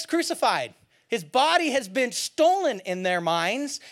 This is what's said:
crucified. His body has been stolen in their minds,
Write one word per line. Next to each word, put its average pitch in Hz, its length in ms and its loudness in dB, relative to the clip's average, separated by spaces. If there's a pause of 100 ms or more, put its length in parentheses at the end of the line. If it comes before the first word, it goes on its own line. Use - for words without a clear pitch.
crucified. 233 640 0 (340)
His 208 160 -2
body 311 460 2
has 247 180 -2
been 240 240 -2
stolen 330 720 2
in 185 220 -4
their 180 180 0
minds, 175 580 -2 (120)